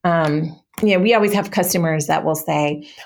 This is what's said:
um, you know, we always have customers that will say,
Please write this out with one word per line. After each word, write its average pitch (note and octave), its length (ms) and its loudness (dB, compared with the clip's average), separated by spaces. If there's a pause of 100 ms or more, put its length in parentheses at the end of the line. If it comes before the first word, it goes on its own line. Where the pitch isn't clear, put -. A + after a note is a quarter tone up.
um, D#3+ 580 0 (220)
you G#3 120 4
know, F3+ 40 4
we A3 160 4
always G#3 180 2
have G3+ 200 -2
customers E3 560 0
that D#3 160 0
will D#3 100 0
say, D3 540 -2 (180)